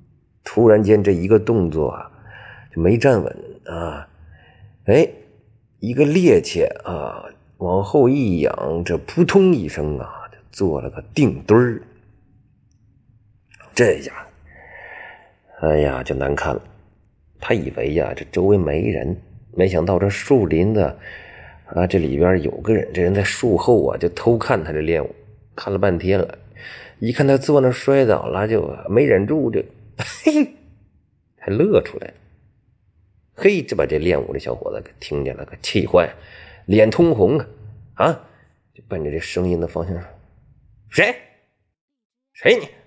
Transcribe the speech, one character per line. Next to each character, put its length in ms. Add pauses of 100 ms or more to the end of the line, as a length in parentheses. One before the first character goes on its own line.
(440)
突 220
然 160
间 220
这 80
一 160
个 100
动 320
作 180
啊， 220 (640)
就 60
没 160
站 260
稳 440
啊， 420 (800)
哎， 200 (720)
一 140
个 140
趔 340
趄 260 (180)
啊， 420 (320)
往 260
后 240
一 320
仰， 420
这 140
扑 280
通 300
一 140
声 300
啊， 340
就 60 (120)
做 300
了 80
个 140 (120)
定 280
墩 180
儿。 220 (1900)
这 260
下， 260 (1300)
哎 180
呀， 240
就 120
难 200
看 200
了。 80 (800)
他 140
以 220
为 180
呀， 220
这 160
周 100
围 160
没 320
人， 260 (380)
没 140
想 180
到 100
这 140
树 360
林 280
子 240 (680)
啊， 200
这 140
里 180
边 240
有 80 (120)
个 120
人。 180
这 80
人 140
在 80
树 340
后 300
啊， 100
就 120
偷 280
看 280
他 80
这 80
练 240
武， 100 (400)
看 180
了 60
半 180
天 220
了。 200 (600)
一 140
看 160
他 100
坐 220
那 100
摔 340
倒 220
了， 220
就 280 (140)
没 140
忍 200
住， 280
就， 100 (200)
<laughs> 120 (300)
嘿， 320 (800)
还 140
乐 280
出 200
来 80
了。 60 (1200)
嘿， 280
这 140
把 100
这 120
练 220
武 120
的 80
小 160
伙 160
子 120
给 140
听 260
见 120
了， 100
给 160
气 240
坏 200
了， 60 (540)
脸 240
通 240
红 240
啊， 80 (480)
啊， 340 (460)
就 140
奔 160
着 80
这 80
声 280
音 120
的 80
方 180
向 80
说 140 (840)
：“谁？ 240 (1160)
谁 260
你？ 100 (180)